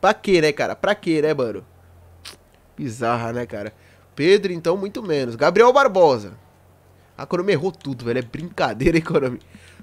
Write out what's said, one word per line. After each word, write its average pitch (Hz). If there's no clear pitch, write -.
Pra 202
quê, 190
né, 151
cara? 110
Pra 202
quê, 160
né, 156
mano? 113
Bizarra, 117
né, 120
cara? 104
Pedro, 185
então, 170
muito 202
menos. 139
Gabriel 180
Barbosa. 180
A 139
Konami 185
errou 170
tudo, 123
velho. 120
É -
brincadeira, 156
hein, 165
Konami? 135